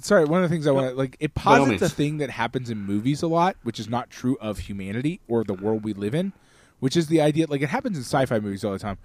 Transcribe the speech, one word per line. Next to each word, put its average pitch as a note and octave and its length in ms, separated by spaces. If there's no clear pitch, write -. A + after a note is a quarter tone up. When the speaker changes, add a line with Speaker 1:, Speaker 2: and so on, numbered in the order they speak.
Speaker 1:
sorry. F#3 240
One F3 180
of D#3+ 60
the E3+ 40
things D3+ 120
I D3+ 40
Speaker 2:
No, C#3 40
Speaker 1:
wanna, C3+ 180
like, C3 280
it D3+ 120
Speaker 2:
by A3 260
all C#4 60
Speaker 1:
posits - 160
a G3+ 60
Speaker 2:
means. D3+ 80
Speaker 1:
thing D3+ 240
that C#3 120
happens A#2+ 380
in G#2+ 160
movies G#2+ 380
a F3 60
lot, E3+ 340
which A2+ 180
is G#2 80
not A#2+ 220
true B2 320
of G#2+ 160
humanity G#2 680
or A#2 160
the G2+ 120
world G#2+ 300
we G#2+ 100
live G2+ 200
in, F#3 200
which C3 180
is E3 80
the D#3+ 160
idea, D#3 260
like, C#3+ 140
it C#3+ 80
happens A3+ 260
in C3 80
sci-fi C3 360
movies G2 220
all G#2 100
the F#2+ 60
time, G2+ 260